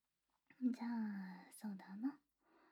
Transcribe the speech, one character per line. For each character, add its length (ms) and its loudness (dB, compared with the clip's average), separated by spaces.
じ 120 -2
ゃ 40 0
あ、 640 0
そ 160 -6
う 80 -2
だ 200 -10
な。 200 0